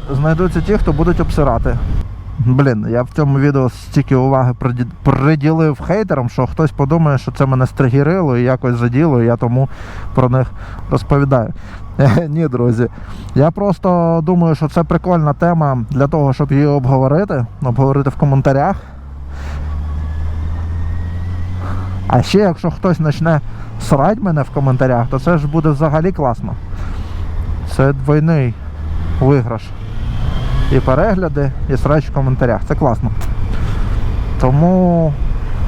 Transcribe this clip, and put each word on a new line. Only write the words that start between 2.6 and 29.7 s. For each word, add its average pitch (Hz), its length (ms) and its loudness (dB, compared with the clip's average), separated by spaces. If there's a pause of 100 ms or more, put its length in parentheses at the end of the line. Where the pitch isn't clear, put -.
я 120 140 0
в 131 60 -6
цьому 139 300 0
відео 135 300 2
стільки - 460 -2
уваги 131 380 2
приді-, 123 320 -4 (180)
приділив 147 760 2
хейтерам, 175 480 -2
що 123 180 -2
хтось 156 240 0
подумає, 147 460 2
що 127 140 -6
це - 140 0
мене 131 220 2
стригерило 143 680 2
і 123 60 2
якось 123 320 0
заділо, 123 460 2
і 113 40 2
я 120 100 4
тому 127 340 0 (460)
про 127 140 4
них 127 180 0 (440)
розповідаю. 135 640 0 (360)
<laughs> 139 380 2
Ні, 156 200 0
друзі. 120 400 0 (480)
Я 147 160 4
просто 175 720 0
думаю, 165 320 2
що 156 120 0
це 170 160 0
прикольна 165 500 0
тема 156 560 0
для 139 180 2
того, 143 260 2
щоб 139 180 -2
її 143 140 4
обговорити, 139 800 2 (180)
обговорити 135 460 2
в 135 60 -4
коментарях. 139 600 2 (3250)
А 123 140 4
ще, - 180 2
якщо 180 320 0
хтось 180 260 0
почне 156 440 0 (400)
срать 160 400 2
мене 165 200 0
в 127 80 -4
коментарях, 127 580 2
то 131 120 -2
це 165 180 2
ж 151 100 0
буде 156 220 2
взагалі 156 420 2
класно. 117 420 -4 (1200)
Це 135 180 4
двойний 143 600 2 (680)
виграш. 123 420 2 (1080)